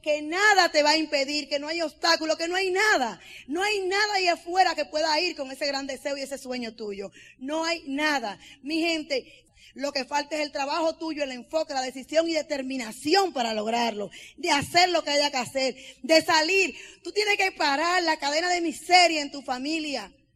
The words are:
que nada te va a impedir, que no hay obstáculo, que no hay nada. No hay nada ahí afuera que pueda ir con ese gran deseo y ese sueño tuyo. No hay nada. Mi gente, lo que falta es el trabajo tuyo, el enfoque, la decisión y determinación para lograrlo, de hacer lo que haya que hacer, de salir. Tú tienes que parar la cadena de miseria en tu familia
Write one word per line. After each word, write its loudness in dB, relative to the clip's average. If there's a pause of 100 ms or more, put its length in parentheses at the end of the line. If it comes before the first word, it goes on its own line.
que 0
nada 4
te 6
va 4
a 4
impedir, -2
que -2
no -8
hay -4
obstáculo, 0
que -4
no -2
hay 0
nada. 0 (280)
No -2
hay -2
nada 0
ahí 0
afuera 2
que -4
pueda 0
ir -2
con -8
ese -6
gran -4
deseo -6
y -8
ese -8
sueño -8
tuyo. -10 (280)
No -4
hay -2
nada. -2 (240)
Mi -2
gente, -4 (300)
lo -4
que -4
falta -4
es -2
el -4
trabajo -2
tuyo, -6
el -6
enfoque, -4
la -2
decisión 0
y -2
determinación -2
para -2
lograrlo, -2 (260)
de -6
hacer 4
lo 0
que -4
haya 4
que -4
hacer, -2 (260)
de 6
salir. 2 (280)
Tú -10
tienes 2
que 2
parar 2
la 2
cadena 0
de 2
miseria 4
en -6
tu -12
familia -6 (240)